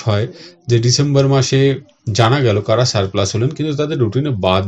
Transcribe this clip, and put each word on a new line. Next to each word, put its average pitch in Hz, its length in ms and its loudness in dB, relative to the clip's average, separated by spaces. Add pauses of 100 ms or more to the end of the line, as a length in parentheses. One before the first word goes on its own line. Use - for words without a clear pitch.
হয় 107 220 0 (420)
যে 120 120 2
ডিসেম্বর 139 480 2
মাসে 135 340 2 (500)
জানা 117 300 2
গেল 107 200 2
কারা 117 240 0
সারপ্লাস 98 460 -2
হলেন, 113 180 -2
কিন্তু 151 260 -6
তাদের 151 240 -4
রুটিনে 127 320 -2
বাদ 92 360 0